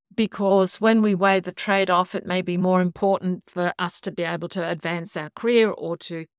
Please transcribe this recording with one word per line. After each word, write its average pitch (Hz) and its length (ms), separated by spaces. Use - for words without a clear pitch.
because 196 680
when 220 220
we 208 120
weigh 196 260
the 180 120
trade-off, 185 640
it 190 100
may 180 160
be 175 160
more 185 240
important 185 680
for 175 320
us 175 240
to 196 80
be 175 120
able 170 260
to 175 180
advance 170 520
our 151 120
career 226 400
or 170 280
to 165 280